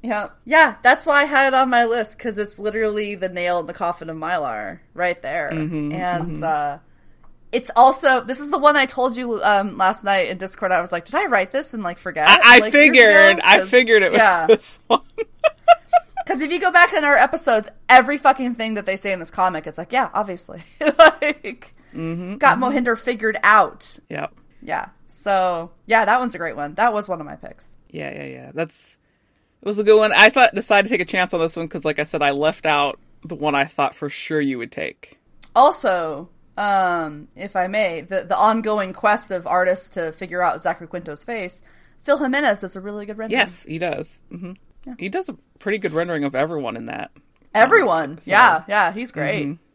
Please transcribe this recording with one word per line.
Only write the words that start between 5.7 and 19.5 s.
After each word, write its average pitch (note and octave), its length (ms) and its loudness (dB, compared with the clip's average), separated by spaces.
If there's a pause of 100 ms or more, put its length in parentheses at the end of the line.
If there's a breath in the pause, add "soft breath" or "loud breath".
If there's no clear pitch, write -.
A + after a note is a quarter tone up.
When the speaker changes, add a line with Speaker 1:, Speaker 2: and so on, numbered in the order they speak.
Speaker 1:
And, E3+ 340 -6 (100)
Speaker 2:
mm-hmm. D3+ 80 -10
Speaker 1:
uh, D3 340 -4 (720)
it's B3+ 240 -6
also, C4 480 4
this B3 160 -8
is D4 120 -10
the E4 80 -2
one D4 180 4
I C4+ 100 2
told B3+ 300 -4
you, A#3+ 260 -6
um, G3+ 360 0
last F#3 260 0
night F#3+ 240 0
in F#3 100 -6
Discord. F#3+ 340 -6
I F3 80 2
was F3 120 -6
like, E3+ 140 -8
"Did - 80 -14
I F#4 120 0
write G3+ 260 0
this C4+ 220 -6
and, A3 80 -8
like, F3+ 160 -8
forget?" D#3+ 300 -2
Speaker 2:
I, G3+ 60 8 (100)
I B3 140 10
Speaker 1:
Like, A3 140 2
years D4 120 6
Speaker 2:
figured, G#3+ 540 8
Speaker 1:
ago? D#3+ 60 -6
Speaker 2:
I G3 160 6
Speaker 1:
'Cause, F#3+ 100 -6
Speaker 2:
figured A3+ 320 6
it F3+ 100 2
was - 60 2
Speaker 1:
yeah. F3+ 280 4
Speaker 2:
this - 320 2 (100)
one. - 120 2 (160)
<laughs> - 1080 -2
Speaker 1:
'Cause D#4+ 140 -4
if D4+ 120 -4
you F4 80 -2
go F#4 120 0
back F4 200 4
in D#4+ 120 -2
our C#4+ 120 4
episodes, A#3 520 0 (200)
every B3+ 300 6
fucking C4+ 380 0
thing A3 180 -6
that G#3 120 -8
they F#3+ 100 -4
say G3 160 -6
in F#3 80 -6
this E3 100 -14
comic, F3+ 360 -4